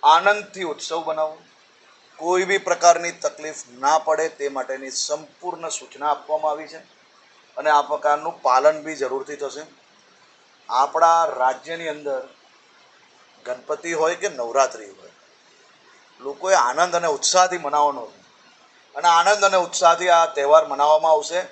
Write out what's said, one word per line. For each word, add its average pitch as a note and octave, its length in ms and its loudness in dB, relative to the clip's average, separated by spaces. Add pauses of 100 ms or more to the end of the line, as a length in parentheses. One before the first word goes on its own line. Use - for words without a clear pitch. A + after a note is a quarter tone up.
આનંદથી F#3+ 600 2
ઉત્સવ D#3+ 400 -8
બનાવો, D#3 340 -6 (800)
કોઈ F#3 280 -2
બી F#3+ 120 0
પ્રકારની E3+ 540 2
તકલીફ D3+ 440 -10 (240)
ના C#3+ 180 2
પડે D#3 300 -2
તે C#3+ 220 -8
માટેની C3+ 400 -10
સંપૂર્ણ D#3 800 -10
સૂચના C3+ 380 -10
આપવામાં D3+ 440 -4
આવી D#3 160 -10
છે D#3+ 100 -20 (800)
અને D3 120 -2
આ D3 120 4
પ્રકારનું D3 600 -4
પાલન C#3+ 420 2
બી D#3 120 -10
જરૂરથી C3+ 400 -8
થશે. C#3+ 260 -12 (1080)
આપણા D#3+ 560 2
રાજ્યની D3 640 -4
અંદર C#3+ 400 -8 (1200)
ગણપતિ D3 480 -8
હોય E3 220 0
કે E3+ 140 -6
નવરાત્રિ B2 560 -2
હોય, G2 240 -20 (1120)
લોકોએ C#3+ 320 -2
આનંદ D#3+ 420 2
અને E3+ 120 0
ઉત્સાહથી F3+ 500 0
મનાવવાનો D3 480 -2
છે - 140 -20 (760)
અને D3+ 120 0
આનંદ F3+ 360 4
અને F#3+ 140 2
ઉત્સાહથી F3 520 2
આ E3 160 6
તહેવાર D3+ 420 4
મનાવવામાં D3+ 440 2
આવશે D#3 280 0 (120)